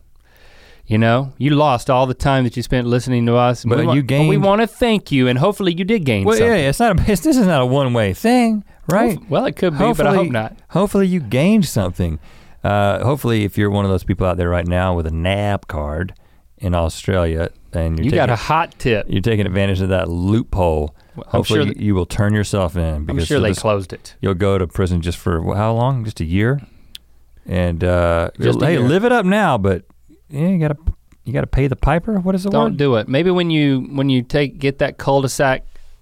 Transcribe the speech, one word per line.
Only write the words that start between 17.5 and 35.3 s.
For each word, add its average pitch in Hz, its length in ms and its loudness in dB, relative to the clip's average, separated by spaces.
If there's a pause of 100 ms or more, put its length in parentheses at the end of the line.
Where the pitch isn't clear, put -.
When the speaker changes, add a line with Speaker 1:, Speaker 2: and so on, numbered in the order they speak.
Speaker 2:
and 82 240 -2
you're 85 80 -2
Speaker 1:
You 147 60 0
got 170 160 2
Speaker 2:
taking, 123 60 2
Speaker 1:
a - 40 0
hot 160 420 -2
tip. 110 300 0
Speaker 2:
you're 98 120 -2
taking 107 260 0
advantage 95 340 0
of 95 80 0
that 90 180 0
loophole. 87 880 -2 (200)
Speaker 1:
Well, - 120 -14
I'm - 40 -18
Speaker 2:
Hopefully 98 300 0
Speaker 1:
sure 101 60 0
Speaker 2:
you, 104 60 -4
Speaker 1:
that, - 80 -10
Speaker 2:
you 104 140 0
will 87 100 0
turn 104 280 -2
yourself 98 420 -2
in 87 80 -2 (120)
Speaker 1:
I'm 76 100 -6
Speaker 2:
because 82 220 -4
Speaker 1:
sure 147 100 0
Speaker 2:
you'll 120 60 2
Speaker 1:
they 107 80 2
Speaker 2:
just, 90 100 -4
Speaker 1:
closed 101 300 -2
it. - 300 -18
Speaker 2:
you'll 98 140 0
go 98 240 0
to 87 80 -2
prison 90 340 -2
just 85 160 -4
for 85 240 -2
wh-, 92 140 -4
how 110 180 0
long? 120 320 -2
Just 110 160 -10
a 82 40 -4
year? 107 360 0 (840)
And, 90 380 -2
uh, 85 460 2 (100)
Speaker 1:
Just 117 220 0
a 127 40 0
Speaker 2:
hey, - 80 2
Speaker 1:
year. 120 140 0
Speaker 2:
live 185 160 2
it 240 80 2
up 233 140 2
now, 185 320 2
but 95 260 0 (460)
yeah, 151 180 -4
you 190 100 0
gotta, 151 200 0 (460)
you 113 100 -8
gotta 139 140 -2
pay 139 200 0
the 127 80 -2
piper. 170 440 0
What 185 140 -2
is 185 120 -2
the 202 40 -2
Speaker 1:
Don't 220 220 0
Speaker 2:
word? 180 60 -6
Speaker 1:
do 139 180 2
it. 104 120 -2
Maybe 151 220 0
when 175 220 0
you, 139 400 0
when 139 180 -2
you 127 140 2
take, 143 340 -2
get 135 220 -2
that 139 180 -2
cul-de-sac 135 680 0 (380)